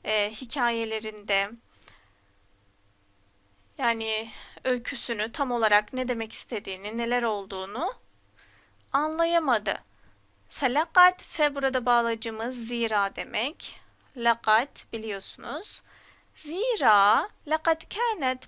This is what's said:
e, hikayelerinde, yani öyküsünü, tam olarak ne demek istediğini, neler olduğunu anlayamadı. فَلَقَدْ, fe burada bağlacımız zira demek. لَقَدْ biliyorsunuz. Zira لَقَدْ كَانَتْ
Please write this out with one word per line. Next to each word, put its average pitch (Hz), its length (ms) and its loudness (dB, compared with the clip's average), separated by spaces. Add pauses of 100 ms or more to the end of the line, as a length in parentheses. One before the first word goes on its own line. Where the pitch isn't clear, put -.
e, 214 260 0
hikayelerinde, 220 1200 -4 (2250)
yani 226 520 -2 (340)
öyküsünü, 240 680 -4
tam 262 180 -2
olarak 214 420 4
ne 254 160 -4
demek 226 240 -4
istediğini, 208 680 -6
neler 240 240 0
olduğunu 208 720 -4 (1000)
anlayamadı. 311 880 2 (680)
فَلَقَدْ, 339 720 4
fe 294 320 0
burada 262 320 0
bağlacımız 233 840 0
zira 220 480 0
demek. 214 640 -6 (360)
لَقَدْ 233 520 2 (240)
biliyorsunuz. 220 880 -8 (540)
Zira 302 960 2 (160)
لَقَدْ 320 340 0 (140)
كَانَتْ 370 540 -2